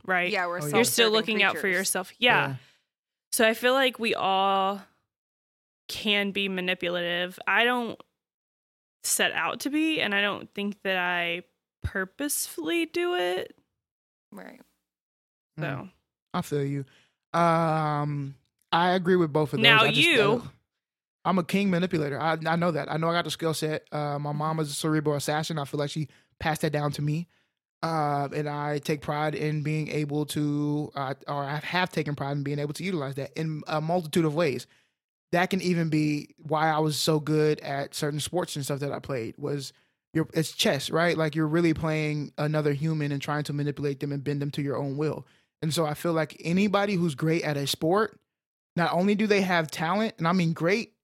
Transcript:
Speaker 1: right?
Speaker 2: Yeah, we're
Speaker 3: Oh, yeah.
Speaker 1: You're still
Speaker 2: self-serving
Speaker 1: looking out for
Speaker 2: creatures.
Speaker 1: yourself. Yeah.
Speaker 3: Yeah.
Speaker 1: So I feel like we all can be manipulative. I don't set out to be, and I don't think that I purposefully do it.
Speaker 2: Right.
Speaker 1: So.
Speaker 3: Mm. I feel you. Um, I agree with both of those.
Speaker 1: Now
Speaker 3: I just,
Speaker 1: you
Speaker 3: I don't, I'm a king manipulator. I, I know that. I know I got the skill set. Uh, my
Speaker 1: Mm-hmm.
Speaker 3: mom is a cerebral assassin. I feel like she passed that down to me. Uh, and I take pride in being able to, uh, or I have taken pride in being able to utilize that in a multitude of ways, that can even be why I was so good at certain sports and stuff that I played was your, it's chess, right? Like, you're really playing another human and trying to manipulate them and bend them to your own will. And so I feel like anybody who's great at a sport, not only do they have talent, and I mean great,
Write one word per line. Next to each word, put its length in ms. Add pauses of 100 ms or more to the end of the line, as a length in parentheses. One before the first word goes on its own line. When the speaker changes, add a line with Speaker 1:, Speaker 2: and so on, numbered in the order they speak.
Speaker 1:
right? 240
Speaker 2:
Yeah, 180
we're 140
Speaker 3:
Oh, 40
yeah. 100
Speaker 1:
You're 80
still 220
Speaker 2:
self-serving 80
Speaker 1:
looking 300
out 120
for 60
Speaker 2:
creatures. 180
Speaker 1:
yourself. 400
Yeah. 300
Speaker 3:
Yeah. 60 (760)
Speaker 1:
So 160
I 60
feel 200
like 260
we 160
all 680 (1080)
can 440
be 180
manipulative. 1000
I 160
don't 340 (1080)
set 300
out 280
to 80
be, 320
and 140
I 60
don't 320
think 300
that 140
I 460 (400)
purposefully 1040
do 280
it. 400 (760)
Speaker 2:
Right. 300 (960)
Speaker 1:
So. 60
Speaker 3:
Mm. 260 (420)
I 80
feel 240
you. 180 (500)
Um, 1000 (380)
I 180
agree 240
with 160
both 220
of 60
those. 40
Speaker 1:
Now 200
Speaker 3:
I 80
just, 140
Speaker 1:
you 100
Speaker 3:
I 20
don't, 260 (800)
I'm 160
a 60
king 240
manipulator. 500
I, 260
I 120
know 140
that. 200
I 60
know 120
I 40
got 100
the 80
skill 220
set. 380
Uh, 280
my 120
Speaker 1:
Mm-hmm. 60
Speaker 3:
mom 220
is 120
a 20
cerebral 420
assassin. 420
I 80
feel 140
like 120
she 180 (300)
passed 220
that 100
down 220
to 80
me. 260 (540)
Uh, 540
and 140
I 300
take 220
pride 340
in 280
being 260
able 380
to, 680
uh, 180 (140)
or 160
I 140
have 340
taken 240
pride 180
in 100
being 160
able 140
to 100
utilize 320
that 220
in 300
a 120
multitude 460
of 100
ways, 320 (680)
that 140
can 120
even 280
be 480
why 320
I 100
was 180
so 220
good 400
at 340
certain 260
sports 360
and 100
stuff 140
that 120
I 80
played 380
was 360 (400)
your, 200
it's 200
chess, 360
right? 280
Like, 180
you're 120
really 260
playing 640
another 360
human 380
and 100
trying 220
to 100
manipulate 460
them 140
and 100
bend 180
them 100
to 100
your 160
own 200
will. 300 (340)
And 120
so 120
I 80
feel 200
like 300
anybody 520
who's 200
great 280
at 140
a 100
sport, 500 (600)
not 160
only 200
do 140
they 140
have 280
talent, 480
and 100
I 40
mean 220
great, 400 (100)